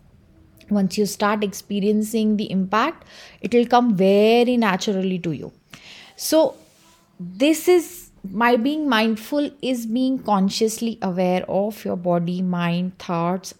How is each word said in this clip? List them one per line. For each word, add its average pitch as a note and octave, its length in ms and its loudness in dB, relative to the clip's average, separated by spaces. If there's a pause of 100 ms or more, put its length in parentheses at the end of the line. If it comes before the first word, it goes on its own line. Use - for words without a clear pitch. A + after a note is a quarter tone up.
(720)
Once G3 260 0
you G#3 80 2
start G#3 380 -2
experiencing G#3+ 960 -2
the G#3 140 -4
impact, G#3+ 540 -2 (360)
it F#3+ 120 -4
will A#3+ 140 4
come A#3+ 300 4
very A3 600 4
naturally F#3+ 640 0
to E3+ 140 -4
you. - 200 -10 (600)
So - 400 2 (640)
this G#3 480 0
is, F4+ 440 2 (120)
my A3+ 340 2
being D4 320 0
mindful A3+ 600 0 (120)
is A#3+ 240 -4
being C4 340 -2
consciously G#3+ 840 0
aware F3+ 460 0
of G#3 360 -4
your G3 120 -4
body, F3 440 -2
mind, F3+ 600 -2
thoughts, F3 600 -4